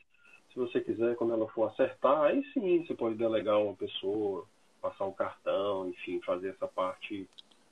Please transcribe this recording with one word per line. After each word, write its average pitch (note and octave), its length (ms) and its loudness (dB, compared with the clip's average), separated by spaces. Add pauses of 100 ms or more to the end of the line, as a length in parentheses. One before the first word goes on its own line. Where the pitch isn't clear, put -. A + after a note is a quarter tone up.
(540)
se - 40 -8
você B2 220 0
quiser, A#2 380 0
quando A#2 160 0
ela A2 160 0
for A2 200 2
acertar, C3+ 520 2
aí D3 200 4 (120)
sim, F3 340 2
você C3+ 80 -6
pode A2+ 200 -2
delegar G#2+ 460 2
uma G2+ 120 0
pessoa, G2 720 -4 (360)
passar - 220 -4
um F#2+ 80 -2
cartão, G2 800 -2
enfim, - 360 -6
fazer F#2 260 -2
essa F#3 160 -6
parte - 600 -4 (440)